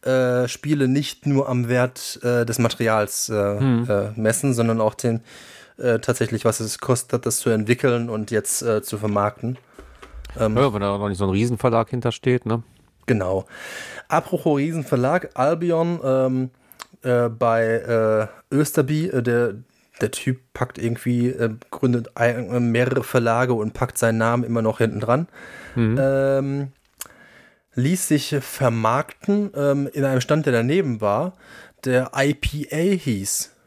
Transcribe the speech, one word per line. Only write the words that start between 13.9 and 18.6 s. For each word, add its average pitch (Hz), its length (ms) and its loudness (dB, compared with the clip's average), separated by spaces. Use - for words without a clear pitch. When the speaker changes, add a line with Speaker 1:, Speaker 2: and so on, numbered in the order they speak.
Speaker 1:
Apropos 160 500 0
Riesenverlag, 147 760 0
Albion, 165 720 0
ähm, 131 460 0
äh, 120 260 2
bei, 113 360 2
äh, 113 920 0
Österby, 151 540 0